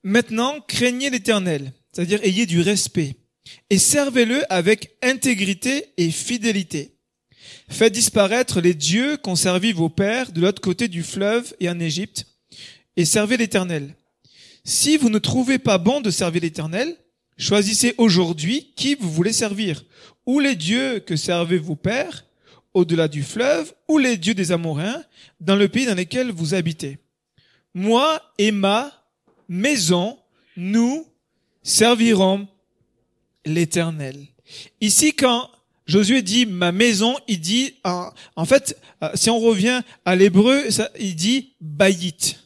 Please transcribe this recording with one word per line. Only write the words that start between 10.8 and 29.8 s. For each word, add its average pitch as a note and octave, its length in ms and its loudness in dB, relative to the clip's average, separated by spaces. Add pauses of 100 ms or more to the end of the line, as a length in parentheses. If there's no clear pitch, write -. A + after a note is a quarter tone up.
du E3+ 160 -6
fleuve G#3 560 -4
et F3 100 -4
en F3 100 -8
Égypte, E3 480 -6 (680)
et F3 100 2
servez G#3+ 320 0
l'Éternel. F3 580 -2 (720)
Si - 320 2
vous C4+ 120 2
ne G#3+ 100 2
trouvez B3+ 380 0
pas G#3 200 2
bon A#3+ 240 2
de A3 100 -2
servir E3+ 300 -2
l'Éternel, E3+ 540 -6 (420)
choisissez G#3 600 0
aujourd'hui F3+ 800 2
qui C#4 200 -2
vous G#3+ 140 -6
voulez F3 240 0
servir, A3 520 -4 (420)
ou C4 120 2
les C#4 160 2
dieux A3+ 440 -2
que F3 160 -6
servaient E3+ 420 -2
vos D#3 180 -4
pères C4+ 520 -6 (480)
au-delà E3 320 2
du D3 160 -4
fleuve, C#4+ 500 -2 (140)
ou D#4 100 4
les B3+ 200 2
dieux F3+ 180 -2
des F3+ 160 -2
Amoréens E3+ 520 -4 (360)
dans F#3 160 0
le G3+ 120 4
pays B3+ 200 0
dans G3 100 0
lequel A#3+ 340 -2
vous E3 220 -4
habitez. D#3+ 460 -4 (760)
Moi A#3+ 480 0 (160)
et G#3 140 2
ma G#3 520 -2 (460)
maison, F#3+ 720 0 (360)